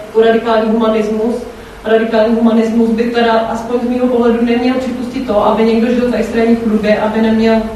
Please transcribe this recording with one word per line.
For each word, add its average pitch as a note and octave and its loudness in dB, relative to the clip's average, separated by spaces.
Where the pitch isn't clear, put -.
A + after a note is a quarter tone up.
jako A3 0
radikální A3+ 2
humanismus, A3 0
radikální A3 2
humanismus A3+ 2
by A3 0
teda A#3 0
aspoň A3+ -2
z A#3+ -4
mýho B3 0
pohledu A#3 2
neměl B3+ 0
připustit B3+ -6
to, G#3 0
aby A3 2
někdo A3+ 2
žil B3 0
v A3 -2
extrémní A3+ 0
chudobě, G#3 0
aby G#3+ -2
neměl A3 2